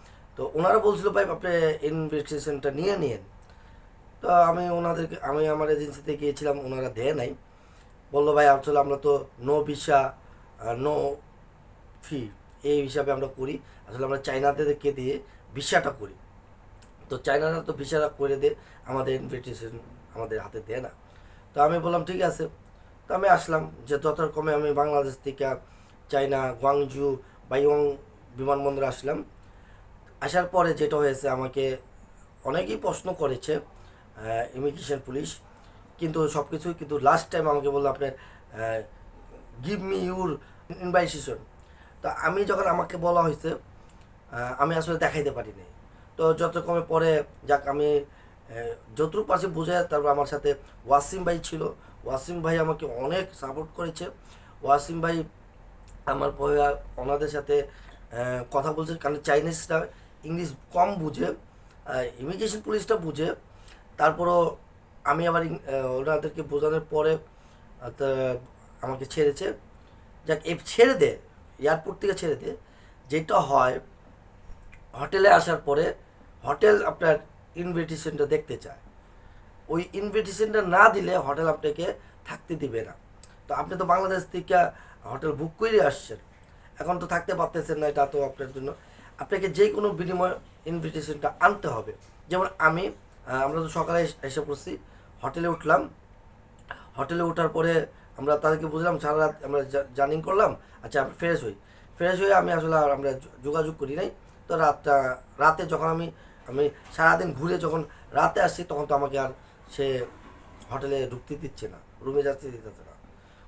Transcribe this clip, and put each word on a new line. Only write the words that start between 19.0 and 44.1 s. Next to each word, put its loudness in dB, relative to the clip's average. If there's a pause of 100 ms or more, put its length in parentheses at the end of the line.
ইনভিটেশন -8 (360)
আমাদের -6
হাতে -12
দেয় -6
না। -10 (680)
তো 4
আমি 4
বললাম, 0
"ঠিক -4
আছে।" -2 (600)
তো -4
আমি 2
আসলাম, 4 (160)
যে 2
যথাক্রমে 0
আমি 2
বাংলাদেশ 2
থেকে -4 (540)
চায়না 0
গুয়াংজু 0 (320)
বাইওয়াং 2 (400)
বিমানবন্দরে 0
আসলাম। -4 (960)
আসার 0
পরে 2
যেটা 0
হয়েছে, 2
আমাকে -2 (680)
অনেকেই -2
প্রশ্ন -4
করেছে, -2
আহ, -8
ইমিগ্রেশন -4
পুলিশ, -6 (600)
কিন্তু 0
সব -2
কিছুই, -6
কিন্তু -4
লাস্ট 4
টাইম 0
আমাকে 2
বললো, 2
"আপনার, -2
আহ, -8 (840)
give -4
me -4 (120)
your -4 (540)
invitation।" 0 (640)
তো -2
আমি 0
যখন 0
আমাকে -2
বলা 4
হয়েছে, -2 (800)